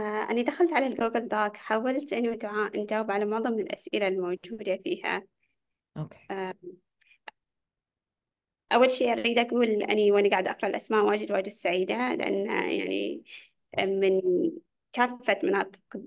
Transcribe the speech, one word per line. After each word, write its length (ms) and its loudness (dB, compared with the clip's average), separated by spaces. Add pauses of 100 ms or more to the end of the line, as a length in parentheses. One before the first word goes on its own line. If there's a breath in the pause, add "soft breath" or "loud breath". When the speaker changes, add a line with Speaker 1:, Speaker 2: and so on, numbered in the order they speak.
(320)
Speaker 1:
أنا 100 2
دخلت 320 2
على 140 4
الجوجل 400 -2
دوك، 300 0
حاولت 560 -2
إنه 220 0
دعاء 440 -4
نجاوب 320 -2
على 140 0
معظم 280 0
الأسئلة 540 -4
الموجودة 760 -4
فيها. 400 -4 (760)
Speaker 2:
أوكي. 200 -8 (140)
Speaker 1:
آم، 220 -8 (2250 soft breath)
أول 200 6
شيء 220 0
أريد 260 0
أقول 280 2 (160)
أني 280 4
وأنا 180 6
قاعدة 220 2
أقرأ 180 -2
الأسماء 360 2
واجد، 260 0
واجد 180 0
سعيدة، 680 -2
لأن 300 -2 (260)
يعني 520 -4 (560 loud breath)
من 420 2 (720)
كافة 500 0
مناطق 360 0 (280)